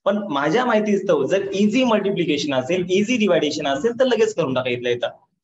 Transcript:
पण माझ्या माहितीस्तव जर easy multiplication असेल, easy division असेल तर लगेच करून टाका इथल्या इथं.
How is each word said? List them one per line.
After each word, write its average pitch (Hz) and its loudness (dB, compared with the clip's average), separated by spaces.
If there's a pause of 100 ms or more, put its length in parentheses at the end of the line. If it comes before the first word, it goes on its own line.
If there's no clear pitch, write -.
पण 202 0
माझ्या 160 -2
माहितीस्तव 208 2
जर 180 0 (120)
easy 208 2
multiplication 170 0
असेल, 165 -2
easy 208 0
division 156 0
असेल 208 -2
तर 262 4
लगेच 220 2
करून 143 -2
टाका 127 -2
इथल्या 120 -2
इथं. 120 -2 (360)